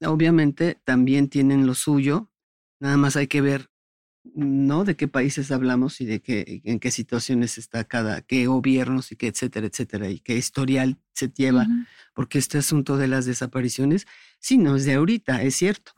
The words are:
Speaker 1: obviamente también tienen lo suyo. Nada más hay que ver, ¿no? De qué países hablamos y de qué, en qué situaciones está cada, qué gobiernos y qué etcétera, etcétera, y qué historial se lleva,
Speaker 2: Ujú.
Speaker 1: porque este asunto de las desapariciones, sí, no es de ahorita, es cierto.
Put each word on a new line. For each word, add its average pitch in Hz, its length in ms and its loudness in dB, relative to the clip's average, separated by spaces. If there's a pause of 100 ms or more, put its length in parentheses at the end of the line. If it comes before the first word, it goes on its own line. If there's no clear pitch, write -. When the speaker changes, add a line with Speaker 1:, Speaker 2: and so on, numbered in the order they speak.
Speaker 1:
obviamente 160 840 2
también 135 440 4
tienen 139 380 4
lo 127 80 0
suyo. 143 560 0 (480)
Nada 139 180 0
más 143 180 4
hay 139 120 0
que 143 140 0
ver, 139 280 0 (640)
¿no? 139 520 0
De 180 100 0
qué 147 120 -4
países 135 440 -2
hablamos 127 500 0
y 127 40 -6
de 107 140 -4
qué, 104 460 -6
en 110 140 -4
qué 123 100 -6
situaciones 120 720 -4
está 117 240 -8
cada, 110 400 -4
qué 127 240 -2
gobiernos 131 640 0
y 117 40 -16
qué 117 120 -6
etcétera, 110 400 -6
etcétera, 104 420 -8
y 98 120 -8
qué 120 140 -4
historial 131 600 -2 (160)
se - 160 -6
lleva, 127 340 2
Speaker 2:
Ujú. 233 100 2 (420)
Speaker 1:
porque 131 240 -4
este 139 180 -2
asunto 143 400 0
de 135 100 0
las 131 200 0
desapariciones, 131 800 -2 (320)
sí, - 180 2
no 147 200 6
es 135 80 0
de 139 100 2
ahorita, 151 480 0
es 135 120 0
cierto. - 420 -2